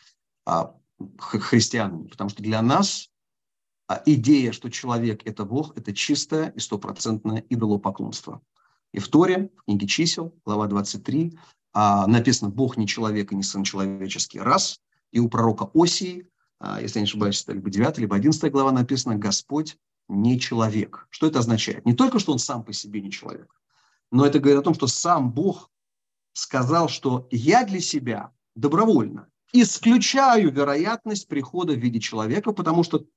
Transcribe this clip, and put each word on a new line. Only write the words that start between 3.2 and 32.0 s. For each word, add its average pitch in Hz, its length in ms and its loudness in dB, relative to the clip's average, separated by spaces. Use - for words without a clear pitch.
а, - 180 -6
идея, 131 480 4
что - 160 -10
человек — 117 560 -4
это 107 200 -8
Бог, 135 320 -6
это 104 160 -10
чистое 156 640 -2
и - 40 -10
стопроцентное 107 920 -6
идолопоклонство. 107 920 -4
И - 60 -6
в - 100 -8
Торе, 185 480 4
в - 80 -20
книге 101 220 0
Чисел, 165 460 -2
глава 107 220 -2
двадцать 101 360 -4
три, 165 340 -2
а, 101 340 4
написано: 113 420 2
«Бог 127 280 -2
не 107 100 -2
человек 104 440 -4
и 101 40 -6
не 98 80 -4
сын 98 200 -6
человеческий», 98 760 -6
раз, 131 420 0
и 117 80 0
у 117 100 2
пророка 113 440 0
Осии, 180 540 2
а, 101 220 -10
если 107 180 -6
я - 20 0
не 101 60 0
ошибаюсь, 104 360 -2
это - 80 -12
либо 98 180 -6
девятая, 123 320 0
либо 101 140 -2
одиннадцатая 151 340 2
глава 135 220 2
написано: 127 440 0
«Господь 120 640 -4
не 117 320 2
человек». 110 720 -4
Что - 180 0
это 156 120 2
означает? 113 460 -2
Не 120 80 4
только, 247 260 2
что 175 120 -2
он 127 80 0
сам 120 240 -6
по 107 100 -14
себе 104 280 -10
не 98 100 -12
человек, - 420 -16
но 131 140 6
это 143 140 4
говорит 139 220 6
о - 20 -8
том, 170 100 2
что 139 140 0
сам 143 440 2
Бог 156 380 -4
сказал, 147 560 0
что 127 420 -4
«я 165 340 4
для 196 160 -4
себя 123 500 -4
добровольно 143 720 2
исключаю 233 1000 4
вероятность 170 760 -2
прихода 160 460 -4
в 127 60 -2
виде 117 200 0
человека», 117 540 -2